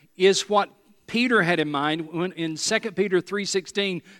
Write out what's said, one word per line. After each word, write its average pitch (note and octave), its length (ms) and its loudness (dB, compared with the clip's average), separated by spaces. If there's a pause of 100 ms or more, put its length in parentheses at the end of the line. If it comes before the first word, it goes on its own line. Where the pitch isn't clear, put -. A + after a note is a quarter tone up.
(160)
is F#3+ 320 4
what G3+ 220 2 (380)
Peter A#3 340 2
had E3+ 160 2
in D3+ 120 0
mind D#3 420 -2
when F3 200 -2
in E3 240 -4
Second G#3+ 380 -2
Peter F#3 260 2
three G3+ 240 -6
sixteen, F#3+ 560 -4 (200)